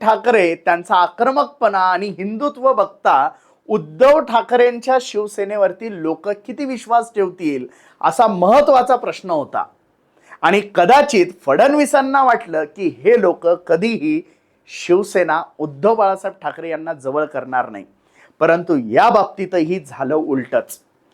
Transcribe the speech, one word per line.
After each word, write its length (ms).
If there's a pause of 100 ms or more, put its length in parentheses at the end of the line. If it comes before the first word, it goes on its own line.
ठाकरे 540
त्यांचा 400
आक्रमकपणा 840 (120)
आणि 160 (100)
हिंदुत्व 560
बघता 560 (400)
उद्धव 500
ठाकरेंच्या 840
शिवसेनेवरती 880 (140)
लोक 260
किती 360
विश्वास 500
ठेवतील 520 (340)
असा 260
महत्त्वाचा 680
प्रश्न 340
होता 340 (800)
आणि 200 (140)
कदाचित 560 (140)
फडणवीसांना 800
वाटलं 420 (100)
की 280
हे 180
लोक 260 (200)
कधीही 540 (480)
शिवसेना 720 (160)
उद्धव 380
बाळासाहेब 460
ठाकरे 280
यांना 240
जवळ 320
करणार 440
नाही, 160 (560)
परंतु 440
या 240
बाबतीतही 680
झालं 360
उलटच. 640 (340)